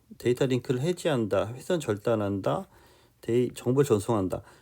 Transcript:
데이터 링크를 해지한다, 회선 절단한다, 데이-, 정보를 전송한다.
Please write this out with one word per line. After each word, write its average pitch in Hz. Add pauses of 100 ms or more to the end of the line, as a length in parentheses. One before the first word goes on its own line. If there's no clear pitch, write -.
(180)
데이터 123
링크를 127
해지한다, 117
회선 160
절단한다, 107 (540)
데이-, 120
정보를 139
전송한다. 101 (200)